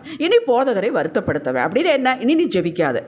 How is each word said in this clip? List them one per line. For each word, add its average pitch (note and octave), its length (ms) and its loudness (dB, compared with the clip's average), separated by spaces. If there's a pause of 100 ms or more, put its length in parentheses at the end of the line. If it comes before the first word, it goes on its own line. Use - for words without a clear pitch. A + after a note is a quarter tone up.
(180)
இனி F4+ 200 4
போதகரை A#3+ 540 0
வருத்தப்படுத்தவே." D3 680 -2
அப்படின்னு F#3+ 260 0
என்ன? C4 340 2
"இனி A#3+ 140 2
நீ E4 120 2
ஜெபிக்காத, E3+ 640 0